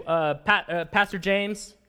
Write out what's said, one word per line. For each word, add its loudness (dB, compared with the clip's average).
uh, 2
Pa-, 2
uh, -2
Pastor 0
James, -2